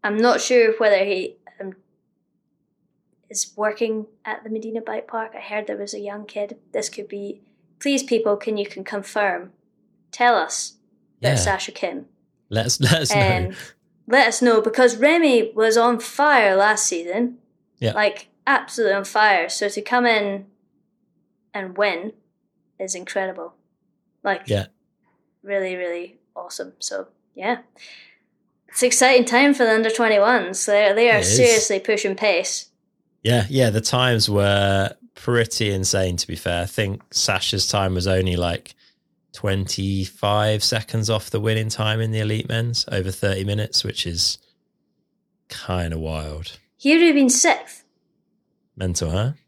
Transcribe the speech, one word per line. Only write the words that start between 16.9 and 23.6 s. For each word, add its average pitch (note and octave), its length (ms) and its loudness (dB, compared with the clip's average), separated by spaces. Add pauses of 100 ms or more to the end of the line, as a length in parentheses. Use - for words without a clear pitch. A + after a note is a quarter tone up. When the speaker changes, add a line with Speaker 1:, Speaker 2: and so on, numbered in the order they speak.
Speaker 2:
Yeah. A2 140 -2
Speaker 1:
Like, - 340 -2 (180)
absolutely A#3 500 0
on G3 100 -4
fire. G3 440 2
So - 200 -4
to G#3 120 -8
come B3 240 0
in G3+ 400 0 (1080)
and F#3 240 -8
win G3 360 0 (680)
is F#3+ 140 -6
incredible. F#3 600 -6 (720)